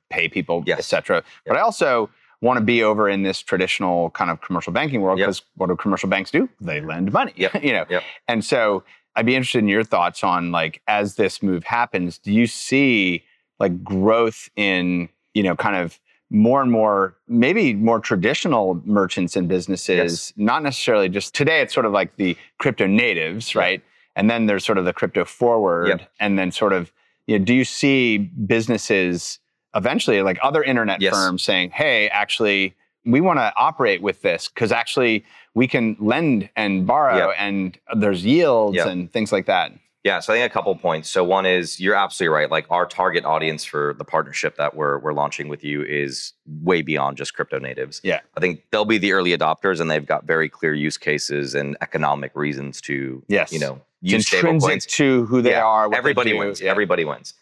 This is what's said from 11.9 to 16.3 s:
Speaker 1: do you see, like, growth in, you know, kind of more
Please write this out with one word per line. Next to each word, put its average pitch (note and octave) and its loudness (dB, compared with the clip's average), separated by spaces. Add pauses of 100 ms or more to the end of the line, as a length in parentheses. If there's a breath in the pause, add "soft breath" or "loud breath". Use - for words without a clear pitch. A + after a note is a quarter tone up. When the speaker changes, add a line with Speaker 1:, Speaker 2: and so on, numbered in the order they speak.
Speaker 1:
do - -6
you A2+ 4
see, A2+ 0 (340)
like, F#2 -2
growth A2 2
in, F2+ 0 (260)
you G#2+ 2
know, F#2+ 0
kind G#2 -2
of F2 -6 (320)
more A#2 4